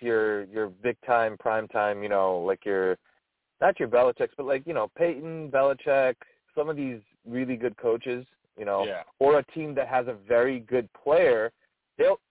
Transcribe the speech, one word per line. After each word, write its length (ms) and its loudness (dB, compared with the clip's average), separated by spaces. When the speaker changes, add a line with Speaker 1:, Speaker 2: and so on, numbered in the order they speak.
Speaker 1:
your, 440 0
your 240 -6
big 280 -6
time, 320 0
prime 300 -2
time, 340 -2
you 60 -4
know, 380 2
like 180 -2
your, 340 0
not 200 2
your 80 -4
Belichick's, 480 2
but 100 -8
like, 200 -4
you 80 -6
know, 220 -4
Peyton, 540 -4
Belichick, 640 2
some 140 -2
of 80 -4
these 240 -6
really 300 -4
good 220 -4
coaches, 460 -2
you 60 -10
know, 200 0
Speaker 2:
Yeah. 180 -6
Speaker 1:
or 200 6
a 140 -2
team 220 -8
that 140 -2
has 180 -2
a 80 -6
very 320 2
good 320 -2
player, 580 2
they'll, 220 4